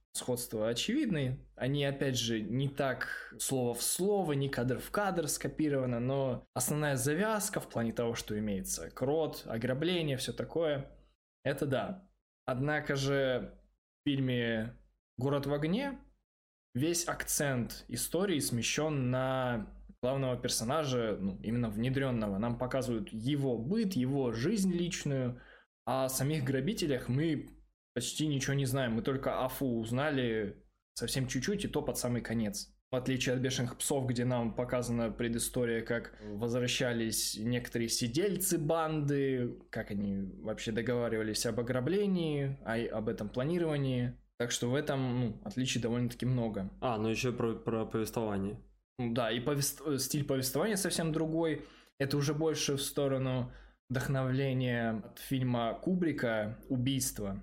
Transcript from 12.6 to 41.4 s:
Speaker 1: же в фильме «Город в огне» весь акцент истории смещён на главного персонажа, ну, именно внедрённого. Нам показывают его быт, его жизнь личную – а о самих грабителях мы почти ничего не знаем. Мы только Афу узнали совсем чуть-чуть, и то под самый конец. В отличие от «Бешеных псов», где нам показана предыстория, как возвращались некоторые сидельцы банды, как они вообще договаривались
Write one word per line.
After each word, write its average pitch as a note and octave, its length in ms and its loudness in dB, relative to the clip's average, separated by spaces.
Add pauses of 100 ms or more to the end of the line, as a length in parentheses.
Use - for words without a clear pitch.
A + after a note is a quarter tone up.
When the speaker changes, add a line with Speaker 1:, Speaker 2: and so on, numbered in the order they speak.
Speaker 1:
же C3+ 600 2 (500)
в D3 60 0
фильме B2 680 0 (400)
«Город C#3 300 0
в C#3+ 80 0
огне» G3+ 440 0 (760)
весь E3 340 0
акцент - 800 0
истории E3 500 0
смещён C3 720 0
на B2+ 560 0 (360)
главного C3 340 2
персонажа, B2 840 0
ну, F#2+ 240 -2
именно A#2 280 0
внедрённого. A#2 680 0
Нам A#2 220 0
показывают B2 500 0
его C3 480 0
быт, F#3 380 0
его B2+ 380 2
жизнь F#3 400 2
личную – C#3 680 0 (460)
а C3 180 0
о C3 40 0
самих C3+ 360 0
грабителях C#3 640 0
мы C#3+ 420 0 (440)
почти D3+ 340 -2
ничего C#3 260 0
не C#3 100 2
знаем. B2+ 280 2
Мы A2+ 100 2
только C3 420 0
Афу B2+ 360 0
узнали A#2 760 0 (380)
совсем A#2+ 320 -2
чуть-чуть, G3 380 0
и C3 40 0
то D3 140 -2
под B2 160 -4
самый A#2+ 240 0
конец. A2 500 -2 (200)
В - 40 2
отличие C3 380 0
от B2+ 60 0
«Бешеных B2+ 360 0
псов», C3+ 300 0
где A#2+ 180 0
нам A#2+ 300 0
показана A#2+ 560 0
предыстория, A#2 680 0
как A2+ 420 -2
возвращались A#2 1120 0
некоторые A#2 520 0
сидельцы E3 680 0
банды, C#3+ 1040 2 (120)
как A2 200 -4
они G2 400 -2 (120)
вообще G#2+ 280 -4
договаривались A2+ 760 0